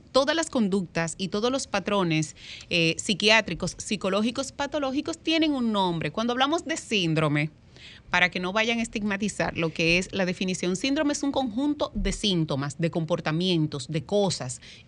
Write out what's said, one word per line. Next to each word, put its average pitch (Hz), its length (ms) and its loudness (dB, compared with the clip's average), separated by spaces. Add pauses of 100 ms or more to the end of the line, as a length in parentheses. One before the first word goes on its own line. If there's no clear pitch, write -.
(120)
todas 277 240 4
las 330 120 -2
conductas 180 680 0
y 190 100 -4
todos 208 220 0
los 262 160 -2
patrones, 180 680 0 (340)
eh, 165 260 2
psiquiátricos, 208 840 2
psicológicos, 214 760 -2
patológicos 285 640 -4
tienen 320 340 2
un 240 200 0
nombre. 170 400 0
Cuando 233 220 0
hablamos 277 300 2
de 320 120 -4
síndrome, 156 760 0 (580)
para 180 220 2
que 185 100 -4
no 180 120 -2
vayan 226 260 2
a 233 40 0
estigmatizar 202 760 -2
lo 165 160 0
que 165 260 2
es 185 140 -2
la 196 140 0
definición, 185 500 -2
síndrome 285 380 0
es - 80 -4
un 277 100 0
conjunto 277 600 0
de 196 180 0
síntomas, 156 680 0
de 165 120 0
comportamientos, 160 1000 0
de 156 160 -4
cosas, 185 560 0 (280)